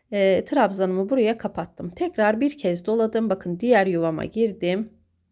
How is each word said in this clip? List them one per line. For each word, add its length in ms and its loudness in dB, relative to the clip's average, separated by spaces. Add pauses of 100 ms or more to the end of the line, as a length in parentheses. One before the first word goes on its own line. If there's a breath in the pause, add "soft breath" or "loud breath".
(120 loud breath)
e, 340 2
trabzanımı 640 0
buraya 280 2
kapattım. 520 -8
Tekrar 520 0
bir 160 0
kez 280 -2
doladım. 440 0
Bakın, 300 -4
diğer 280 4
yuvama 380 0
girdim. 680 -2 (380)